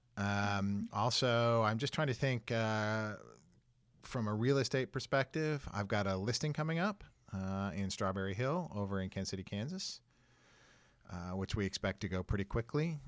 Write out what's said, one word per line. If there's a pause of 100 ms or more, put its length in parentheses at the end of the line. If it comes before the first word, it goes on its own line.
(160)
Um,
also,
I'm
just
trying
to
think,
uh, (880)
from
a
real
estate
perspective,
I've
got
a
listing
coming
up, (280)
uh,
in
Strawberry
Hill
over
in
Kansas
City,
Kansas, (1080)
uh,
which
we
expect
to
go
pretty
quickly.